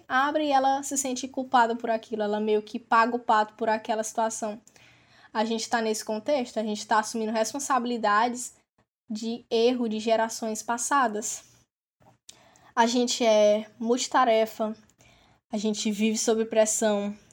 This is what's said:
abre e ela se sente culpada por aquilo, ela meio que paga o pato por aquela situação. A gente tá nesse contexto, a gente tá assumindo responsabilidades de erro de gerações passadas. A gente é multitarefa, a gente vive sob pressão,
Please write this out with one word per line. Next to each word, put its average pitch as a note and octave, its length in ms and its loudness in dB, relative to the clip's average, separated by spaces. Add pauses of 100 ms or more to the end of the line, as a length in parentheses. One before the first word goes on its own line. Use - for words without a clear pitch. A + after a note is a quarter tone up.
abre D4 380 0
e C#4+ 80 0
ela C4+ 320 2
se C#4+ 120 -6
sente C4 300 -4
culpada B3+ 480 0
por A#3+ 160 -6
aquilo, A3 320 -4
ela G#3 160 -2
meio G#3+ 240 0
que G#3+ 160 -12
paga A#3+ 380 2
o - 20 -2
pato G#3+ 360 2
por A3+ 140 -4
aquela A3 360 -2
situação. A3+ 560 -4 (760)
A A3 100 0
gente A3+ 240 -4
tá A#3 140 0
nesse A3 220 -4
contexto, A#3+ 560 -4
a - 20 -4
gente G#3 240 -6
tá A3 140 2
assumindo A3 320 -6
responsabilidades A#3 1200 -2 (560)
de A3+ 400 -8
erro A#3 380 2
de G#3+ 100 -4
gerações A3+ 640 -2
passadas. A3+ 800 -2 (1300)
A A#3 140 4
gente B3 400 0
é G#3+ 420 4 (120)
multitarefa, A3+ 960 2 (720)
a A3 80 -6
gente G#3+ 320 -2
vive G#3+ 260 0
sob A3 280 0
pressão, G#3+ 680 0 (200)